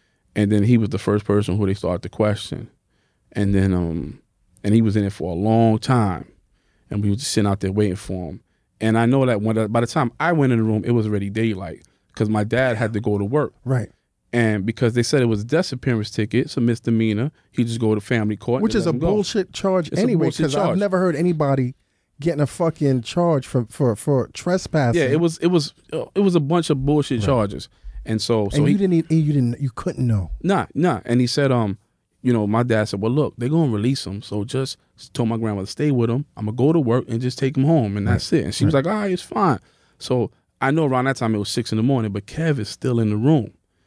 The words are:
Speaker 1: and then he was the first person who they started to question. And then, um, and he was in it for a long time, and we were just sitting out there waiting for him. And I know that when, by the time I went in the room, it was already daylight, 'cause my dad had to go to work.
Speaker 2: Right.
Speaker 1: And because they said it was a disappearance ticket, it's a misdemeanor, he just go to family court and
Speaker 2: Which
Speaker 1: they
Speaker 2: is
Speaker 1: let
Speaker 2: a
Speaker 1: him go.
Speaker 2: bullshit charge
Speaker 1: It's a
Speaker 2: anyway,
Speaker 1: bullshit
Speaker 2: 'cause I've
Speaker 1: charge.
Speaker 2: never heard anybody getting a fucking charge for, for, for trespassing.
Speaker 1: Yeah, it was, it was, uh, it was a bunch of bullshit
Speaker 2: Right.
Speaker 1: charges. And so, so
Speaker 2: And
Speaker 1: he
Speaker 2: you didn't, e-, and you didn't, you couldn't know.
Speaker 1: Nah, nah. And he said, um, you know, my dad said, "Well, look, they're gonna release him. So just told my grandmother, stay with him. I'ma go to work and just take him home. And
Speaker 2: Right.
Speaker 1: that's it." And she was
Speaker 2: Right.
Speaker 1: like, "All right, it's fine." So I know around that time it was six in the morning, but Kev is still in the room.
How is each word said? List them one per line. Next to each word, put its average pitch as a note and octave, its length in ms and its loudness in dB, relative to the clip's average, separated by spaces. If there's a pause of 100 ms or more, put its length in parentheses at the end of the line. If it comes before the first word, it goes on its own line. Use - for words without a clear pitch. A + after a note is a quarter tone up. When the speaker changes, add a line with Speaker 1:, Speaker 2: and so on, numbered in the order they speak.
(360)
Speaker 1:
and G#2 160 2
then G#2 120 4
he A#2 140 6
was G#2+ 120 2
the - 100 -4
first G#2 260 -2
person G2+ 320 2
who G#2+ 80 0
they F#2+ 80 0
started F2+ 300 -4
to G#2+ 60 -10
question. - 600 -4 (640)
And G2+ 240 -2
then, G2 180 4
um, E2+ 460 -4 (440)
and G#2 120 2
he A#2 60 6
was G#2+ 140 2
in G#2 80 0
it G2 100 -4
for F2+ 180 -6
a E2+ 40 -6
long A2 440 2
time, G#2+ 460 0 (640)
and G#2 140 -4
we G#2 60 0
were G2+ 60 0
just - 160 -6
sitting G#2 180 2
out G2 120 -2
there F#2+ 100 -2
waiting G2+ 240 0
for F#2 340 -10
him. F2 120 -16 (380)
And A2 180 2
I A#2 80 4
know C3 220 4
that A2 140 0
when, A2 300 0
by A#2 100 2
the A#2 60 0
time C3+ 320 -2
I D#3+ 140 0
went C#3+ 180 4
in A#2+ 80 2
the A2+ 60 2
room, G#2+ 180 0
it - 80 0
was A#2 140 2
already G2+ 240 -2
daylight, G2 540 -4 (320)
'cause A2 120 0
my G#2+ 160 0
dad A#2 340 0
had A2 160 -2
to G#2+ 60 -2
go G#2 200 -2
to G2+ 60 -2
work. C3 280 -2 (100)
Speaker 2:
Right. A#2+ 260 -2 (440)
Speaker 1:
And A2 320 2
because A2+ 280 0
they A#2+ 100 2
said C3+ 180 2
it B2 40 2
was A2 160 0
a G#2+ 40 -8
disappearance B2 640 -2
ticket, A2+ 360 -2
it's - 120 -10
a C3 40 0
misdemeanor, A2+ 720 0 (200)
he B2 140 0
just A#2 140 -6
go A2 140 2
to G#2+ 80 -2
family G#2+ 360 -2
court A#2+ 220 -2
and - 40 -4
Speaker 2:
Which G#3+ 100 0
Speaker 1:
they A3+ 60 2
Speaker 2:
is E3+ 60 0
Speaker 1:
let E3 80 0
Speaker 2:
a - 20 -2
Speaker 1:
him B2+ 40 -4
go. D#3+ 120 0
Speaker 2:
bullshit G3+ 420 -2
charge F#3 360 -2
Speaker 1:
It's - 100 -4
a G3 40 2
Speaker 2:
anyway, G3 240 2
Speaker 1:
bullshit D3+ 200 -2
Speaker 2:
'cause C3+ 80 -2
I've G3 120 0
Speaker 1:
charge. E3 120 0
Speaker 2:
never G3 180 0
heard F3+ 180 2
anybody C#3 600 0 (460)
getting D3+ 180 -2
a D3 80 2
fucking D3 540 0
charge E3 460 0
for, A#2+ 220 -2
for, B2 260 0
for C3+ 380 0
trespassing. E3 680 0
Speaker 1:
Yeah, C#3 80 2
it D3 100 2
was, E3 200 0
it E3 80 2
was, E3+ 260 0 (180)
uh, - 140 -6 (100)
it F#3+ 60 0
was F#3+ 140 4
a E3+ 40 4
bunch D#3 300 2
of C3+ 160 0
bullshit C#3+ 340 2
Speaker 2:
Right. G#2 60 0
Speaker 1:
charges. A2+ 420 0 (380)
And A2 160 -2
so, A2 300 0
so B2+ 80 0
Speaker 2:
And D3 80 4
Speaker 1:
he F3+ 60 4
Speaker 2:
you G3+ 40 2
didn't, F#3+ 160 2
e-, D#3+ 160 2
and D#3+ 160 2
you D3+ 80 0
didn't, B2 260 0
you C#3 160 -2
couldn't C3+ 320 -4
know. G2+ 240 0 (120)
Speaker 1:
Nah, E3+ 320 0
nah. C3+ 280 0
And A#2+ 160 0
he B2 80 2
said, C#3 240 0
um, A2 260 0 (440)
you B2 100 2
know, A2+ 140 2
my G#2+ 160 2
dad A2+ 240 2
said, G2+ 160 -6
"Well, A2 100 0
look, C3+ 260 0
they're A#2+ 120 -4
gonna D#3 220 2
release A2+ 340 -2
him. G2 160 -8
So G#2 220 -6
just C3 340 -6 (360)
told A#2 160 0
my A2+ 80 -2
grandmother, G#2+ 280 -4
stay D3+ 240 -2
with A#2+ 220 2
him. C3+ 140 -2 (120)
I'ma G#2+ 140 -4
go A#2+ 200 2
to E3+ 80 4
work B2 300 2
and A2+ 100 -2
just B2+ 200 -4
take C3+ 180 -2
him C3 60 4
home. C3 340 2
And G2+ 80 -2
Speaker 2:
Right. F#2+ 80 2
Speaker 1:
that's - 180 -2
it." D3+ 140 2
And E2+ 80 -4
she - 100 -4
was D3+ 120 4
Speaker 2:
Right. C#3 100 2
Speaker 1:
like, F#3 80 -2
"All G#3+ 80 -2
right, G3+ 100 -2
it's F3+ 120 -4
fine." F3+ 340 0 (400)
So A#2+ 320 -2 (320)
I E3+ 80 2
know D#3+ 160 2
around C3 200 0
that C3+ 120 0
time A2+ 160 0
it G#2 60 0
was G2+ 100 -4
six - 220 -4
in A2+ 60 0
the A2 60 0
morning, A#2+ 280 0
but G2+ 160 -8
Kev D#3+ 320 -2
is G2+ 100 -8
still B2 300 -2
in A2 100 2
the G#2 80 -2
room. B2+ 340 2 (360)